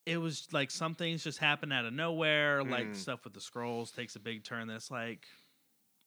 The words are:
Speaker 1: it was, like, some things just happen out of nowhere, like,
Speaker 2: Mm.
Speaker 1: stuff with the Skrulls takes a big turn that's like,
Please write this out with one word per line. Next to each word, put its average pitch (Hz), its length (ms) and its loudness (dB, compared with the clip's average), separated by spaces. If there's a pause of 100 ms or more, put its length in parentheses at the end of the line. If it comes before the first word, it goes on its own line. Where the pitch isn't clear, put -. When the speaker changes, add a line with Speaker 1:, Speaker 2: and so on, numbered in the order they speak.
Speaker 1:
it 165 100 0
was, 165 360 -2
like, 143 180 2
some 165 240 -2
things 165 300 -2
just 151 140 -4
happen 147 340 2
out 127 120 2
of 117 80 -2
nowhere, 151 720 4
like, 123 240 0
Speaker 2:
Mm. 104 80 -6
Speaker 1:
stuff 117 280 -4
with 107 100 -14
the 98 60 -14
Skrulls 120 540 -4
takes 120 220 -8
a 110 40 -12
big 110 240 -6
turn 117 240 -6
that's 113 220 -8
like, 117 360 -6 (800)